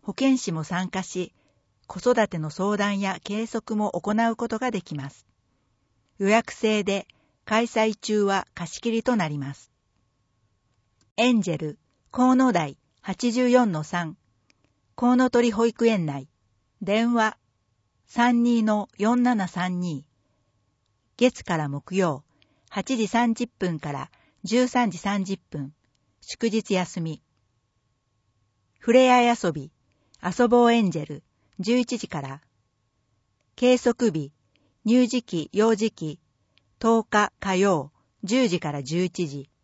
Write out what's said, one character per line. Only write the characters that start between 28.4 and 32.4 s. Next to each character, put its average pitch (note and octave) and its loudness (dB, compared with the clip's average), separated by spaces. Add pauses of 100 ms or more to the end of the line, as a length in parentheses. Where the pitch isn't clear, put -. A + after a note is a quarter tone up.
ふ A#3 0
れ B3+ 8
あ B3 6
い A#3+ 4
遊 A#3 0
び、 C#3+ -10 (520)
遊 G3+ 2
ぼ A#3+ 6
う A#3 6
エ A#3 4
ン F#3 2
ジ D#3+ -4
ェ D3 -8
ル、 C#3+ -14 (360)
十 A3 0
一 B3 -2
時 - -8
か D3 -6
ら。 C3+ -12 (1120)